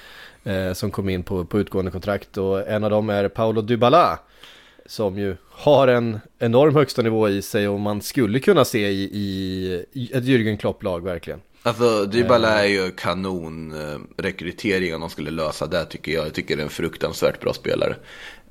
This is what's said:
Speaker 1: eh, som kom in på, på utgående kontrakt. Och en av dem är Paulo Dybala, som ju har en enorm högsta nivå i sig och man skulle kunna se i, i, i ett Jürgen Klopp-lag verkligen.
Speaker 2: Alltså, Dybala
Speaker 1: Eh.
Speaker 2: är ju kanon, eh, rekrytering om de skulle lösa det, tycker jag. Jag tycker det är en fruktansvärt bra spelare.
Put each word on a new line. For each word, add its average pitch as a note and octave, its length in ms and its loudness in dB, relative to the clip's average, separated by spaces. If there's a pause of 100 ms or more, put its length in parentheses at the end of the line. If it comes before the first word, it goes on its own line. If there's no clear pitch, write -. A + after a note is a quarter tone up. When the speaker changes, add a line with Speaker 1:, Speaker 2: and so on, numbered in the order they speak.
(440)
Speaker 1:
eh, F#2+ 280 -2
som G2 180 -4
kom G2 180 -4
in F#2 140 -2
på, F2+ 220 -4
på G#2 160 0
utgående F#2 300 -2
kontrakt. G2 460 -6
Och F#2+ 320 -2
en G#2+ 160 0
av G#2+ 60 0
dem G#2+ 200 2
är G2+ 180 2
Paulo A2+ 340 0
Dybala, A#2+ 560 4 (680)
som G2+ 320 -4
ju G2 180 -2 (140)
har C3+ 380 4
en A#2 320 2 (180)
enorm C3 360 6
högsta C#3 280 2
nivå A2 260 2
i G2 140 0
sig G#2 260 -2
och G2+ 120 -2
man G#2 220 -2
skulle B2 380 0
kunna E3 240 6
se G#2 240 0
i, G2 140 -2 (100)
i, F#2+ 800 -4
i B2 200 -8
ett B2+ 120 -2
Jürgen A2+ 320 2
Klopp-lag F#2 480 -4
verkligen. E2 360 -8 (220)
Speaker 2:
Alltså, A2 420 2
Dybala A#2 440 4 (100)
Speaker 1:
Eh. - 60 4
Speaker 2:
är G2+ 40 4
ju F#2+ 220 0
kanon, F2 920 -6
eh, D2+ 180 -8 (180)
rekrytering F2+ 800 -2
om D#2+ 60 -6
de D#2+ 100 -8
skulle D2+ 200 -8
lösa D#2 360 -4
det, E2+ 180 -2
tycker - 280 -10
jag. D#2+ 140 -2
Jag D2+ 80 -8
tycker D2 220 -4
det D2+ 60 -2
är - 20 -4
en D2 60 -6
fruktansvärt D#2+ 680 -2
bra - 120 -2
spelare. - 440 -2 (540)